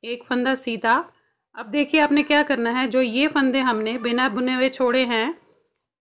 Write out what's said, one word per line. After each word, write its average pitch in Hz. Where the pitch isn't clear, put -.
एक 240
फंदा 254
सीधा। 233
अब 320
देखिए 285
आपने 294
क्या 294
करना 233
है, 254
जो 247
ये 254
फंदे 269
हमने 226
बिना 240
बुने 254
हुए 254
छोड़े 254
हैं, 240